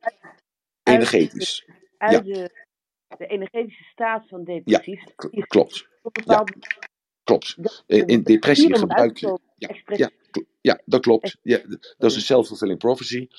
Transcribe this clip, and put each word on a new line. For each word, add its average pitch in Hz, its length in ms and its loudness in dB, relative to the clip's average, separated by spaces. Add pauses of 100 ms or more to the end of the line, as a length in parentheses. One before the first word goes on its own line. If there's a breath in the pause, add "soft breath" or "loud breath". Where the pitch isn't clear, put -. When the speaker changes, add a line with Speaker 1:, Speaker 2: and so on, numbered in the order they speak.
Speaker 1:
uit, - 140 -8 (680)
uit 123 140 4
Speaker 2:
Energetisch. - 680 0 (320)
Speaker 1:
uit 214 280 0
Speaker 2:
Ja. 196 80 -10
Speaker 1:
de, 180 160 -10 (680)
de 175 80 -12
energetische 202 640 -10
staat 226 360 -6
van 185 160 -16
Speaker 2:
Ja, 175 100 -10
Speaker 1:
depressief. 185 480 -2 (140)
Speaker 2:
kl-, - 140 -14
Speaker 1:
Die - 160 -8
Speaker 2:
klopt. - 420 0 (140)
Speaker 1:
op - 140 -14
een 220 100 -10
Speaker 2:
Ja, - 120 4
Speaker 1:
bepaald 196 280 -6 (580)
Speaker 2:
klopt. - 380 0
Speaker 1:
dat - 240 -8
Speaker 2:
Eh, 104 120 4
in - 100 2 (100)
Speaker 1:
er - 60 0
Speaker 2:
depressie 143 420 4
Speaker 1:
hier 277 80 4
om 226 60 4
Speaker 2:
gebruik 120 380 0
je, - 80 -6
Speaker 1:
uitkomen, - 320 -8
Speaker 2:
ja, - 100 -14
Speaker 1:
expressie. 147 380 -4
Speaker 2:
ja, - 40 -12 (200)
kl-, - 140 -8 (160)
ja, - 240 0
dat 127 160 0
klopt. 117 420 0
Ja, 113 160 0
d-, - 100 -8
dat - 20 -16
is - 160 -16 (140 loud breath)
een 117 100 4
Speaker 1:
Sorry. 107 100 -4
Speaker 2:
self-fulfilling 107 580 -2
prophecy. 123 500 -4 (100)